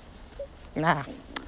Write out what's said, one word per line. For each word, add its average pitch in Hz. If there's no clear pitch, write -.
nou, 156